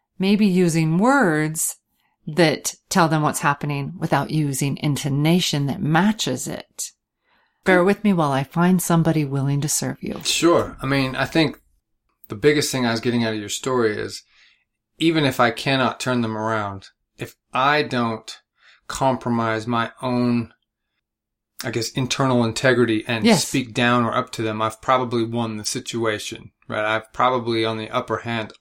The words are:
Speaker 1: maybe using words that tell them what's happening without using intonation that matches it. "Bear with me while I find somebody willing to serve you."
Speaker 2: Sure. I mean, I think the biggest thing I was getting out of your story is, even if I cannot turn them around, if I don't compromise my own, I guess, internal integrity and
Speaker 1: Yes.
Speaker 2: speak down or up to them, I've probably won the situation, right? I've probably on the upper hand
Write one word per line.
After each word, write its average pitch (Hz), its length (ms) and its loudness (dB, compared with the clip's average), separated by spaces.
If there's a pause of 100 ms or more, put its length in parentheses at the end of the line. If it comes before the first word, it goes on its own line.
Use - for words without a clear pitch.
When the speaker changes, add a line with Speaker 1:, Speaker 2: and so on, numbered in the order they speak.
(180)
Speaker 1:
maybe 202 280 4
using 165 520 4
words 175 760 2 (500)
that 156 480 0 (160)
tell 175 200 4
them 156 120 2
what's 151 200 0
happening 143 560 -2
without 147 320 -2
using 143 480 -2
intonation 147 880 0
that 147 160 -4
matches 160 680 0
it. - 440 -12 (720)
"Bear 180 180 4
with 196 200 2
me 208 100 4
while 156 180 2
I 135 120 0
find 175 380 2
somebody 160 440 2
willing 139 360 -2
to 151 80 -4
serve 127 320 -4
you." - 220 -8
Speaker 2:
Sure. 151 580 2
I - 40 -8
mean, 135 300 0
I 135 100 -2
think 156 340 0 (680)
the 110 60 -10
biggest 143 360 2
thing 127 140 -2
I 113 60 2
was 113 100 -2
getting 120 220 2
out 110 100 -2
of 110 60 -4
your 104 100 -10
story 117 480 0
is, 104 260 -8 (760)
even 160 260 2
if 131 140 -2
I 117 120 4
cannot 131 480 -2
turn 123 220 -2
them 110 160 -2
around, 107 500 -4 (300)
if - 180 -12 (180)
I 143 300 2
don't 117 540 -4 (500)
compromise 117 800 -2
my 117 240 -2 (100)
own, 123 520 0 (1120)
I 123 80 -6
guess, 110 200 -4
internal 131 520 0
integrity 113 640 2
and 117 180 -2
Speaker 1:
Yes. 214 220 4
Speaker 2:
speak 123 260 -4
down 120 320 2
or 110 100 -4
up 127 180 -4
to - 100 -8
them, 107 180 -4
I've 110 200 -4
probably 123 420 0
won 113 340 -4
the 107 80 -12
situation, - 840 -6 (160)
right? 107 180 -4
I've 110 260 -2
probably 117 540 0
on 113 120 -2
the 110 120 -8
upper 117 300 -2
hand 117 420 -6